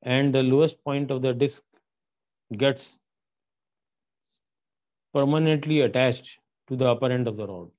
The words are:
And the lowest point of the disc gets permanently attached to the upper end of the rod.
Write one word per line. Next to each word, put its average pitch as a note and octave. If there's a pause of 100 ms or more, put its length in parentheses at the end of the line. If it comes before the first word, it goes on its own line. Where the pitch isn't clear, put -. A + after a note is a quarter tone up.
And C3
the C3
lowest C#3
point C#3
of C3
the B2+
disc C#3 (920)
gets C3 (2250)
permanently D3+
attached B2+ (300)
to C3
the B2+
upper B2
end B2
of G#2+
the G#2
rod. F2